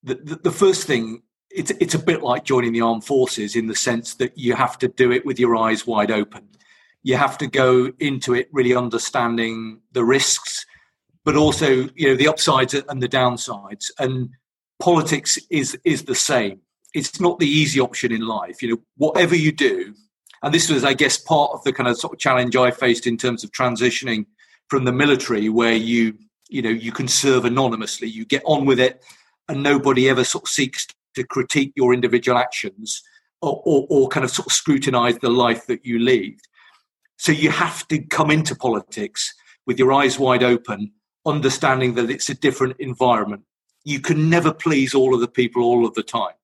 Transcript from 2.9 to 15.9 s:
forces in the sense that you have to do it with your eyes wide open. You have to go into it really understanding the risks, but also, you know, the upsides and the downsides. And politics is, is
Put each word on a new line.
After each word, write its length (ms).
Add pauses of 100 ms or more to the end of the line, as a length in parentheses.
forces 500
in 120
the 80
sense 400
that 200
you 200
have 240
to 80
do 240
it 160
with 120
your 160
eyes 300
wide 240
open. 380 (560)
You 140
have 200
to 100
go 520
into 340
it 180
really 240
understanding 1040 (100)
the 120
risks, 600 (580)
but 120
also, 600
you 140
know, 60
the 120
upsides 460
and 260
the 80
downsides. 920
And 320 (480)
politics 580 (140)
is, 320
is 200